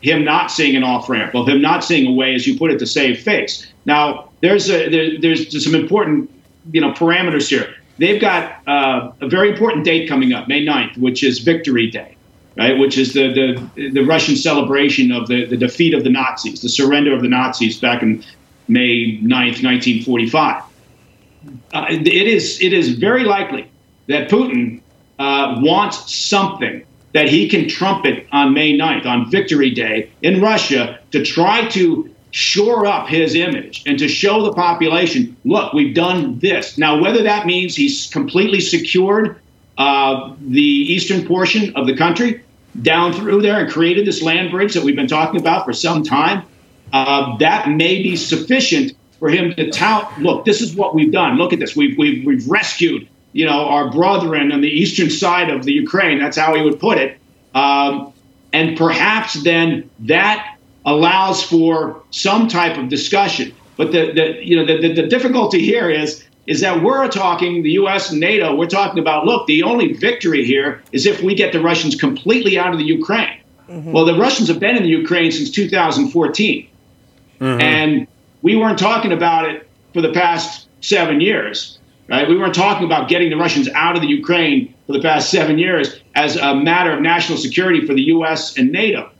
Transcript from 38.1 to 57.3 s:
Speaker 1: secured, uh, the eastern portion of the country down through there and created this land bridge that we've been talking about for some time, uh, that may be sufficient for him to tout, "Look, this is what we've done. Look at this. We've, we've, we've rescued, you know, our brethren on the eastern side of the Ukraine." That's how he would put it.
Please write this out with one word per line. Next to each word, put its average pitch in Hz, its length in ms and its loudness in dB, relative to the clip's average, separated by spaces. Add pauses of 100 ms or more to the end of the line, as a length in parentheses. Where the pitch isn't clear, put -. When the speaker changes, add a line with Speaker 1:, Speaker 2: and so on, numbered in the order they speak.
Speaker 1:
secured, 196 760 0 (380)
uh, 135 640 0
the 139 200 0
eastern 160 680 0
portion 185 500 0
of 131 100 -2
the 131 80 0
country 175 480 0 (380)
down 165 320 2
through 202 300 0
there 208 180 2
and 151 100 -4
created 175 360 0
this 170 160 -2
land 165 280 -2
bridge 196 220 0
that 170 100 -2
we've 143 140 2
been 143 100 -2
talking 160 320 0
about 131 280 0
for 120 80 -4
some 156 280 -2
time, 156 400 -2 (500)
uh, 135 460 0
that 151 300 2
may 170 340 0
be 180 140 -2
sufficient 165 760 0 (280)
for 160 80 0
him 170 260 0
to 151 160 -4
tout, 214 500 0
"Look, - 240 0
this 214 160 2
is 180 140 -6
what 185 200 -2
we've 156 180 4
done. 147 260 2
Look 175 140 2
at 165 80 -2
this. 135 160 -6
We've, 143 200 2
we've, 143 300 0
we've 127 220 0
rescued, 160 600 -2 (240)
you 156 140 0
know, 147 200 0
our 143 240 0
brethren 160 640 0
on 139 80 0
the 147 80 2
eastern 160 400 0
side 180 420 0
of 131 140 -4
the 143 80 0
Ukraine." 156 460 0
That's 143 180 -4
how 156 180 2
he 156 80 0
would 143 180 0
put 220 180 2
it. - 200 -4 (360)